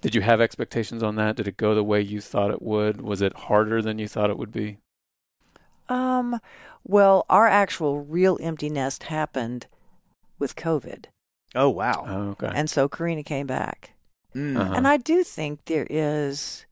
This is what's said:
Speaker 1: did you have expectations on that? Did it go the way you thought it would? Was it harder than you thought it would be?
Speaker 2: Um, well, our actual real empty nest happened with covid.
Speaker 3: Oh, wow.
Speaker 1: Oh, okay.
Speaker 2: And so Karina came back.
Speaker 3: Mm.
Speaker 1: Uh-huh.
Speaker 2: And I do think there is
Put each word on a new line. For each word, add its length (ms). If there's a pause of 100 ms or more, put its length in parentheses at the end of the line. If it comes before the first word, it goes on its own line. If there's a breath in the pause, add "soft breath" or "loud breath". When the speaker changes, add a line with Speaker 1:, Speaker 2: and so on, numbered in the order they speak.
Speaker 1:
did 120
you 60
have 200
expectations 600
on 140
that? 200
Did 120
it 80
go 180
the 80
way 180
you 200
thought 320
it 100
would? 380
Was 220
it 120
harder 480
than 160
you 80
thought 240
it 80
would 140
be? 260 (1080 soft breath)
Speaker 2:
Um, 500 (460 loud breath)
well, 440
our 200
actual 560
real 360
empty 280
nest 360
happened 640 (720)
with 160
covid. 520 (480)
Speaker 3:
Oh, 160
wow. 360
Speaker 1:
Oh, 260
okay. 220
Speaker 2:
And 140
so 200
Karina 360
came 220
back. 460 (420)
Speaker 3:
Mm. 260
Speaker 1:
Uh-huh. 140
Speaker 2:
And 120
I 120
do 260
think 400
there 240
is 840